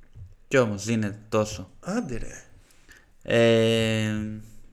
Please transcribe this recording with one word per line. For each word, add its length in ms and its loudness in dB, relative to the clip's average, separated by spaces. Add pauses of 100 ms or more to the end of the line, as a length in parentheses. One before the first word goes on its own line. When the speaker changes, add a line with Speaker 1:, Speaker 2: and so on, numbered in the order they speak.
(480)
Speaker 1:
Κι 100 0
όμως 300 0
είναι 320 -2 (100)
τόσο. 400 -2 (100)
Speaker 2:
Άντε 380 -6
ρε. 260 -10 (800)
Speaker 1:
Ε... 920 4 (600)